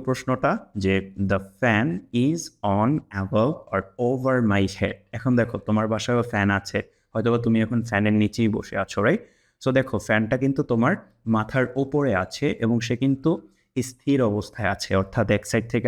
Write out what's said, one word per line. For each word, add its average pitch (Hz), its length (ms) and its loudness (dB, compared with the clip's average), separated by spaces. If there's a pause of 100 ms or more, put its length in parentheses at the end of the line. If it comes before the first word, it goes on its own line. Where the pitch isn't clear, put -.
প্রশ্নটা 131 440 -2 (340)
যে 95 100 4 (360)
the 98 100 2 (200)
fan 117 280 4 (380)
is 160 140 0 (400)
on, 113 100 2 (320)
above 107 320 0 (180)
or 98 80 0 (280)
over 131 260 0 (180)
my 98 120 4 (120)
head। 98 200 -2 (200)
এখন 127 240 0
দেখো, 113 160 0 (100)
তোমার 110 260 2
বাসায়ও 117 300 0 (100)
ফ্যান 101 160 2 (100)
আছে, - 200 -6 (340)
হয়তোবা 117 320 0
তুমি 113 200 4
এখন 117 140 -2 (100)
ফ্যানের 104 340 2
নিচেই 110 340 0
বসে - 260 -8
আছো, - 240 -8
রাইট? 175 160 2 (400)
So - 60 -2 (100)
দেখো, 131 180 -2 (100)
ফ্যানটা 110 360 2
কিন্তু 135 180 0 (100)
তোমার 120 240 2 (400)
মাথার 110 320 0 (160)
ওপরে 139 300 0 (120)
আছে - 220 -4 (180)
এবং 117 120 2 (100)
সে 127 160 -2
কিন্তু 135 280 0 (580)
স্থির - 300 0 (120)
অবস্থায় 104 440 -4
আছে, - 160 -8 (100)
অর্থাৎ 101 260 0 (100)
এক 101 140 0
সাইড 113 220 0
থেকে 117 160 0